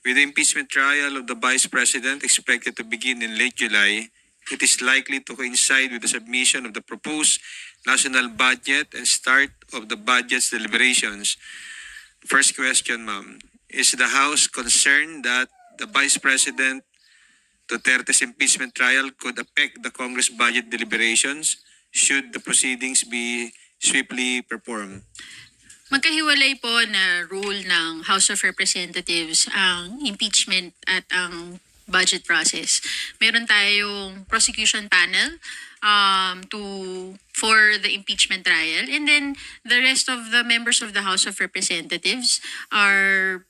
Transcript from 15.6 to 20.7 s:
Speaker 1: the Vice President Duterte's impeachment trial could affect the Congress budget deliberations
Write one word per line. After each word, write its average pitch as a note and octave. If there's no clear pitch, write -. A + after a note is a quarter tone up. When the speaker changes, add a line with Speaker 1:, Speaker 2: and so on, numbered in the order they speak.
Speaker 1:
the A2+
Vice C3+
President C3
Duterte's B2
impeachment B2+
trial C3
could B2
affect C3
the A#2+
Congress B2+
budget A#2+
deliberations A#2